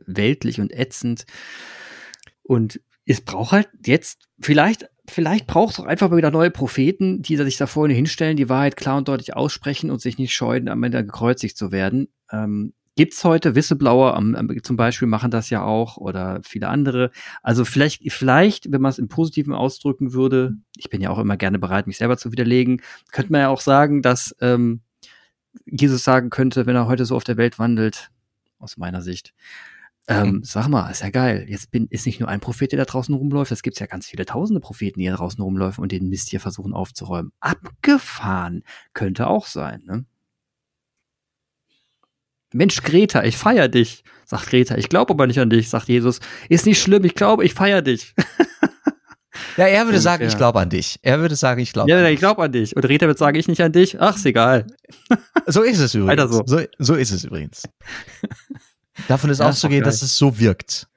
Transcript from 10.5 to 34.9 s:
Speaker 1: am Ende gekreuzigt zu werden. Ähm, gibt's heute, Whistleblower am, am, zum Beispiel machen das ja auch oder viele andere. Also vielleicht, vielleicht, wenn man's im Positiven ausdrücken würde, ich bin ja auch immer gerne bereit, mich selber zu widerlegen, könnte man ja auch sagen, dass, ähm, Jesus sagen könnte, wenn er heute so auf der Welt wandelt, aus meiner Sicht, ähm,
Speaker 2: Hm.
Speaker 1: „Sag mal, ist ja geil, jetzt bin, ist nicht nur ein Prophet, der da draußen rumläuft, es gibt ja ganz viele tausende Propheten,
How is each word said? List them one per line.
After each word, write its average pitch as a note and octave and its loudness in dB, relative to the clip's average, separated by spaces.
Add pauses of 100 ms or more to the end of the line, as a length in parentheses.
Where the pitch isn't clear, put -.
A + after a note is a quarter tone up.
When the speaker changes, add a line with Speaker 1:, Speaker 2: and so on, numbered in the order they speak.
Speaker 1:
am A2+ -4
Ende A#2+ -2
gekreuzigt A2+ -4
zu F#2+ -8
werden. G2 -2 (220)
Ähm, G#2+ -6 (200)
gibt's - 0
heute, E3 2
Whistleblower C3 2
am, G#2 0
am, - -6
zum B2+ -6
Beispiel A#2 0
machen A2+ -2
das A2+ -4
ja G#2+ -4
auch A2 -2
oder F#2 -8
viele G2+ -8
andere. B2+ 0 (320)
Also A#2+ 0
vielleicht, C#3+ 0 (100)
vielleicht, D#3 2
wenn C#3 0
man's C3+ 0
im A#2+ -4
Positiven D3+ -2
ausdrücken C3 -4
würde, C3 2 (220)
ich - -18
bin F#2+ -6
ja F#2+ -4
auch F#2 -4
immer G#2 0
gerne G2 -2
bereit, F#2+ -2
mich F#2+ -10
selber A#2+ 0
zu - -10
widerlegen, B2 0 (280)
könnte C#3+ -4
man D3 2
ja C#3 2
auch C3+ -2
sagen, C#3+ 4
dass, B2 -2
ähm, A#2+ 0 (840)
Jesus C3 0
sagen B2+ 2
könnte, C3 0
wenn B2 0
er A#2+ 0
heute B2 0
so B2 -2
auf A#2 -4
der A#2 -4
Welt A#2 0
wandelt, A2 -2 (480)
aus - -18
meiner F2+ -8
Sicht, F2+ -14 (760)
ähm, G2+ 0
Speaker 2:
Hm. - -14
Speaker 1:
„Sag A2+ -4
mal, G#2 0
ist - -10
ja G2 -6
geil, A#2 -2
jetzt G2+ -12
bin, A2+ -2
ist - -6
nicht A2+ -4
nur A#2 -4
ein G2 -6
Prophet, C3 -4
der C#3+ -2
da C3+ 0
draußen C3 -4
rumläuft, C#3 -2
es G#2+ -8
gibt - -8
ja G2+ -10
ganz - -14
viele - -10
tausende G3 -2
Propheten, - -10